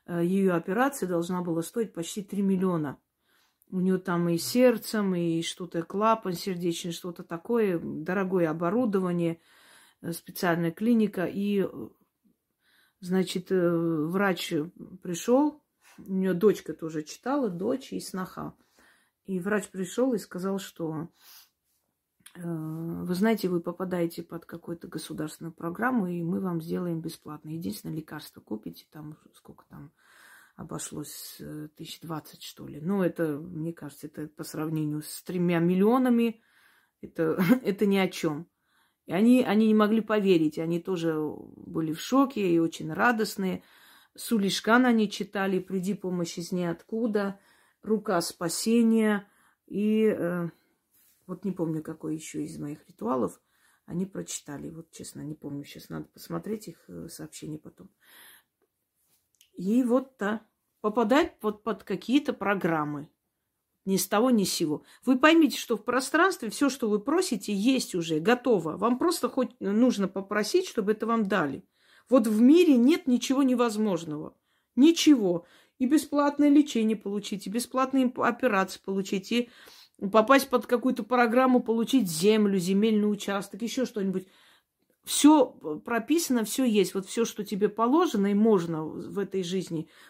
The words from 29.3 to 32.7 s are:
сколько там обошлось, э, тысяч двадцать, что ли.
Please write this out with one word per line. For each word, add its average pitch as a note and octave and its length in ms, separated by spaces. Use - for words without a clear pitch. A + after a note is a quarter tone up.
сколько - 360
там D3 220
обошлось, - 840
э, D3+ 360
тысяч - 240
двадцать, D#3 420
что - 260
ли. C#3+ 120